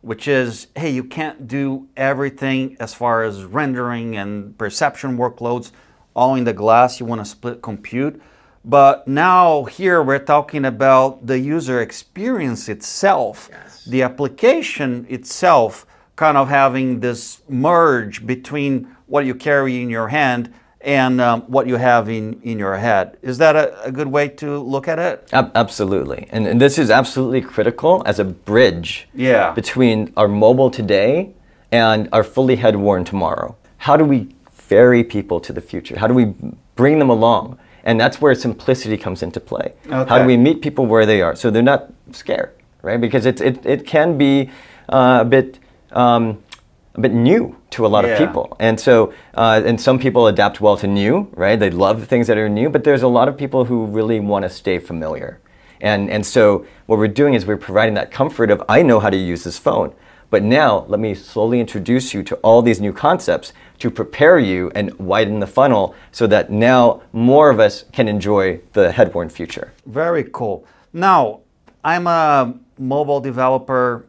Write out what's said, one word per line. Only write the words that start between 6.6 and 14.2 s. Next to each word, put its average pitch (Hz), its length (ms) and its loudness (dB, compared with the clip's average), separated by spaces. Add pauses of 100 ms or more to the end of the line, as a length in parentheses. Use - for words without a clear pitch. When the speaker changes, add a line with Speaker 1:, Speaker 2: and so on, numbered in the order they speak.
Speaker 1:
You 120 60 -10
wanna 113 200 -8
split 120 360 -14
compute. 123 580 -8 (460)
But 139 420 4
now 165 580 2
here 180 360 0
we're 135 240 -2 (100)
talking 147 300 -2
about 131 600 2
the 131 120 -2
user 131 420 -4
experience 170 840 -8
itself, - 840 -4
Speaker 2:
Yes. - 340 -20
Speaker 1:
the 127 180 -2
application 127 1040 -2